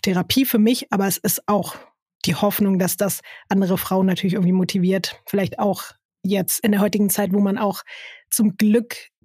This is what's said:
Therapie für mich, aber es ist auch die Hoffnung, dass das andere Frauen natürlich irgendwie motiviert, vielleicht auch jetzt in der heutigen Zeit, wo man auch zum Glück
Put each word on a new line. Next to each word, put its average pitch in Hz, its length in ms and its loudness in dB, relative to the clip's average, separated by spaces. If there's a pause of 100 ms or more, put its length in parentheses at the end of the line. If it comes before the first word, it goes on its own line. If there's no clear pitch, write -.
Therapie 185 440 0
für 233 140 0
mich, 226 320 2
aber 196 160 0
es 190 100 -2
ist - 300 -4
auch 202 280 -2 (500)
die 170 100 0
Hoffnung, 196 440 0
dass 180 180 0
das - 240 -4 (280)
andere 190 280 2
Frauen 190 280 0
natürlich 185 280 0
irgendwie 185 200 2
motiviert, 185 720 0
vielleicht - 340 -2
auch 202 240 -2 (400)
jetzt 190 360 -2
in 214 120 2
der 202 100 4
heutigen 208 280 2
Zeit, 196 240 0
wo 208 60 2
man 202 180 2
auch 202 240 -2 (480)
zum - 260 0
Glück 220 540 2 (160)